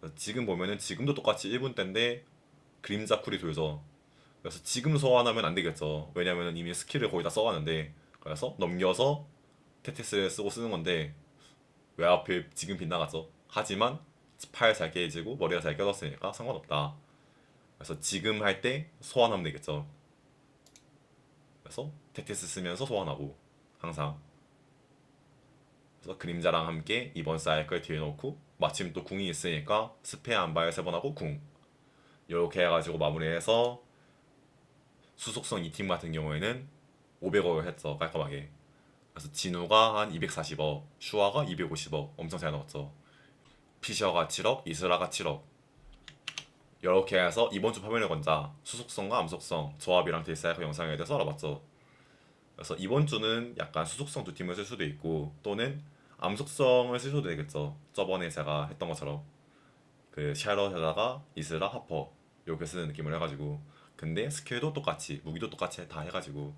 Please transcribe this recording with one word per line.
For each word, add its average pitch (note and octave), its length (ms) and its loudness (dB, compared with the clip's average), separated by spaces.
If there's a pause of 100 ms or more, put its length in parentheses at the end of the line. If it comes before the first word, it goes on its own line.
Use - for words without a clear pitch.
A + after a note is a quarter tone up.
(160)
지금 A#2 300 -4
보면은 F#2+ 320 0
지금도 B2 360 -2
똑같이 - 360 0
일 E3 100 0
분 C3 140 -4
때인데 A2+ 500 0 (560)
그림자 G#2 400 0
쿨이 G2+ 180 -4
돌죠. D2+ 440 -2 (600)
그래서 - 220 -10
지금 C#3+ 340 2
소환하면 A#2+ 460 6
안 E2 100 2
되겠죠. D2+ 600 0
왜냐면은 F2 420 0
이미 E2+ 180 -4
스킬을 - 360 -2
거의 F2 140 0
다 E2+ 60 0
써왔는데. D#2+ 640 0 (260)
그래서 D#2 380 -6
넘겨서 F#2 680 2 (580)
테티스를 G2 460 0
쓰고 G2+ 200 -2
쓰는 A2+ 200 -4
건데 E2 440 0 (840)
왜 E2+ 100 4
하필 F2+ 480 4
지금 F#2+ 240 -4
빗나갔죠? D#2+ 520 -2 (180)
하지만 A2 520 0 (520)
팔 A2+ 220 8
잘 E2 180 -2
깨지고 F2 440 -2
머리가 F2 240 2
잘 D2+ 160 0
깨졌으니까 F#2 560 -2
상관없다. D#2 640 -2 (840)
그래서 D2 220 -8
지금 G#2 420 0
할 G2 200 4
때 C3+ 280 0 (100)
소환하면 A2+ 440 4
되겠죠. D2+ 420 -4 (1800)
그래서 C#3+ 280 -8 (220)
테티스 G2+ 340 -8
쓰면서 F#2 400 -4
소환하고 D2 500 -2 (420)
항상. D2 420 -4 (1800)
그래서 - 180 -12
그림자랑 E2+ 480 2
함께 E2+ 480 -2
이번 D#2+ 240 -2
사이클 D#2 440 0
뒤에 D#2 160 -4
놓고 D#2 400 -6 (200)
마침 E2 340 0
또 E2+ 120 -6
궁이 G2 240 -4
있으니까 F2 720 0
스페 - 320 -4
안발 E2+ 380 2
세 F#2 100 -4
번 F2 120 -2
하고 C#3 200 -2
궁. D2+ 260 -4 (880)
요렇게 F2 340 2
해가지고 E2 340 4
마무리해서 E2 840 2 (1300)
수속성 A2 480 -4
이 D#2+ 80 -6
팀 G2 160 -2
같은 E2+ 240 0
경우에는 E2 560 -2 (520)
오백억을 F2 460 4
했죠, D#2 320 -4
깔끔하게. D2 520 -4 (640)
그래서 D2+ 180 -12
진우가 G#2 680 6
한 G#2+ 120 0
이백사십억, D#2 760 -2 (100)
슈아가 G#2 460 2
이백오십억, D#2 720 -4
엄청 E2 220 -6
잘 D#2 140 -2
나왔죠. C#2+ 400 -8 (880)
피셔가 F2+ 480 2
칠억, B2 380 0
이스라가 F2 440 2
칠억. D2 360 -2 (1300)
이렇게 F#2 400 6
해서 F#2+ 320 4
이번 G2+ 200 2
주 G#2 80 -8
파멸의 G#2+ 280 0
권자, D2+ 440 0 (120)
수속성과 A#2 540 -4
암속성, D#2+ 600 -4
조합이랑 F2 460 4
딜사이클 E2 400 -2
영상에 D#2 320 -2
대해서 E2 180 -2
알아봤죠. D2+ 480 -2 (920)
그래서 - 200 -8
이번 A#2+ 300 4
주는 A#2 520 0
약간 - 260 -2
수속성 C#3 400 -6
두 F2 100 -10
팀을 F2+ 200 -4
쓸 G2+ 100 -4
수도 G#2 200 -4
있고 D2+ 580 -2
또는 A#2+ 400 -2 (360)
암속성을 B2 840 4
쓸 C3 100 -4
수도 C#3+ 180 0
되겠죠. D2+ 480 -4 (160)
저번에 F#2 380 0
제가 D2+ 380 -2
했던 E2+ 200 -6
것처럼 D2 340 -4 (880)
그 D2 220 -2
샬럿에다가 G2+ 880 0 (140)
이스라, D#2+ 320 -2
하퍼 E2 440 -6 (340)
이렇게 E2 200 -4
쓰는 E2 220 -6
느낌을 D2+ 260 -4
해가지고 D2 460 -4 (360)
근데 E2 340 -2
스킬도 D3 420 -4
똑같이, D2+ 520 -4
무기도 E2+ 260 -6
똑같이 F2 380 -6
다 D#2+ 120 -10
해가지고. D2 580 -8